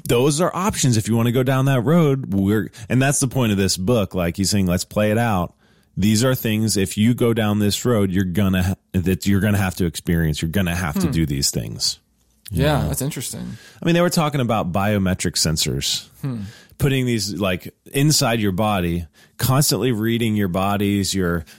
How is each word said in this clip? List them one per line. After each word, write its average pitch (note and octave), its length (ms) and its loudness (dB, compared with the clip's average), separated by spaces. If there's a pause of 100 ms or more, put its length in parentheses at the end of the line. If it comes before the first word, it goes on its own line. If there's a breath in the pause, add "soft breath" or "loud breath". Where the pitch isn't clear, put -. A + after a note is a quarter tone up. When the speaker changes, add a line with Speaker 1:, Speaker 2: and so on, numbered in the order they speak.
Speaker 1:
Those C#3 320 2
are F3+ 140 0
options E3 420 0
if A2 100 -2
you A2 100 0
wanna A#2 160 0
go C3 120 2
down C3 220 2
that C3+ 160 2
road. C#3 520 2
We're, G2 360 2 (180 loud breath)
and B2 120 2
that's C#3 200 2
the C3+ 80 0
point A#2 240 0
of G2 60 2
this G2 180 0
book. G2 380 0
Like F2 220 -2
he's G2 140 -2
saying, G2 160 2
"Let's F2+ 180 0
play G#2+ 280 0
it G#2+ 60 2
out." G#2+ 340 0 (460 soft breath)
These G#2+ 260 4
are C3 100 4
things, A2 420 0
if G2 220 -2
you A2+ 160 4
go A#2 180 2
down G#2+ 260 2
this G#2 280 0
road, G#2 240 2
you're F#2+ 140 0
gonna F#2 380 0
ha-, F#2 120 0 (180)
that F#2 340 0
you're G2 140 2
gonna G2+ 160 2
have F#2+ 200 -2
to F#2 100 -2
experience. E2 560 0
You're E2 80 -4
gonna F2 240 -2
have F2 260 -4
to F3+ 60 0
Speaker 2:
Hmm. - 40 0
Speaker 1:
do D#2+ 140 0
these C#2 260 -2
things. - 500 -6 (500)
You G2 140 0
Speaker 2:
Yeah, D3 180 0
Speaker 1:
know? D3+ 60 -2
Speaker 2:
that's D3 120 -4
interesting. B2 560 -8 (260 loud breath)
Speaker 1:
I - 40 -2
mean, E3+ 80 2
they F3 80 4
were F3 80 2
talking D3 320 0
about G#2+ 300 0
biometric F#2+ 640 0
sensors. D2 720 -2 (120)
Speaker 2:
Hmm. B2+ 200 -8 (360 loud breath)
Speaker 1:
Putting C3+ 300 0
these, G#2 260 -2
like, F#2 400 -4 (220)
inside C#3 460 2
your G2+ 120 0
body, F2 540 -2 (320 soft breath)
constantly C3 520 2
reading A2+ 460 0
your G2+ 120 0
bodies, G2 680 0
your F2 320 -2 (120 loud breath)